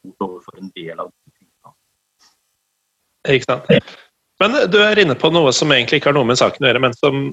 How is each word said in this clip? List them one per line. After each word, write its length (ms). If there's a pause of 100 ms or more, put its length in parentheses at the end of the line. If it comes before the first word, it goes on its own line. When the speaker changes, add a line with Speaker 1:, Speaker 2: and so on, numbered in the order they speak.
Speaker 1:
stort 260
overfor 320
en 160
del 240
av 100
de 220
tingene. 420 (1500)
Speaker 2:
Ikke 220
sant. 240 (680)
Men 140 (140)
du 100
er 240
inne 160
på 160
noe 180
som 220
egentlig 240
ikke 140
har 80
noe 100
med 80
saken 240
å 80
gjøre, 140
men 100
som, 280 (120)